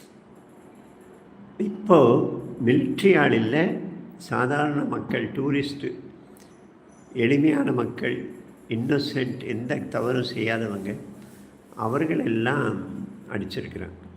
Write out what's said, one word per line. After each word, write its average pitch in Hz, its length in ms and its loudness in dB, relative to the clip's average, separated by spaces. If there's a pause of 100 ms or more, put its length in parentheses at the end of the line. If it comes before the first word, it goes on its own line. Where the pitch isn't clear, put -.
(1600)
இப்போ 143 720 6 (360)
மிலிட்ரி 156 540 6
ஆள் 135 120 6
இல்ல, 117 400 2 (460)
சாதாரண 139 640 0
மக்கள், 117 480 -4
டூரிஸ்ட், 135 600 -2 (1200)
எளிமையான 139 580 4
மக்கள், 123 580 -2 (400)
இன்னோசென்ட், 127 760 -2
எந்த 123 300 -4
தவறும் 123 600 -2
செய்யாதவங்க, 110 600 -2 (800)
அவர்களெல்லாம் 120 1080 0 (480)
அடிச்சிருக்கிறாங்க. 92 760 -10 (120)